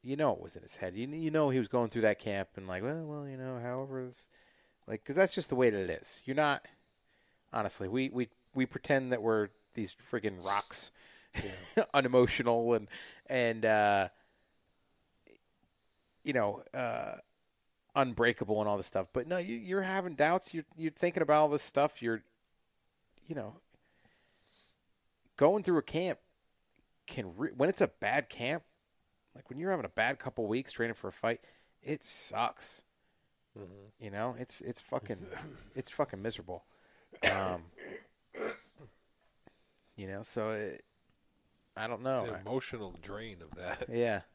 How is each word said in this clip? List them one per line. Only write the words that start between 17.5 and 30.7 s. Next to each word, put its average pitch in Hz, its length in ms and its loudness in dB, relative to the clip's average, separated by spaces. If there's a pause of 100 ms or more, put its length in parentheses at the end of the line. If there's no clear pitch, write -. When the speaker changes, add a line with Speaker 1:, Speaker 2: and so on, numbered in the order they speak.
Speaker 1:
unbreakable 117 680 2
and 104 80 2
all 104 80 2
this 95 80 -4
stuff. 95 260 -2
But 127 160 -2
no, 175 100 -2
you, 190 200 -4
you're 196 240 -2
having 185 340 -2
doubts. 156 380 4
You're, 160 100 -6 (140)
you're 160 140 -2
thinking 175 320 2
about 151 180 8
all 151 80 6
this 147 140 2
stuff. - 380 2
You're, 113 200 0 (1040)
you 156 80 -6
know, 117 200 -6 (1800)
going 180 280 6
through 175 160 4
a - 40 -4
camp 170 360 -2 (880)
can 92 280 -8
re-, 113 200 -4
when 139 140 4
it's - 120 0
a - 60 6
bad 127 420 -2
camp, 139 340 -4 (720)
like, - 140 -20
when 131 100 -10
you're 185 120 -2
having 151 140 0
a - 40 -4
bad 120 300 2
couple 120 280 -4
weeks 123 240 0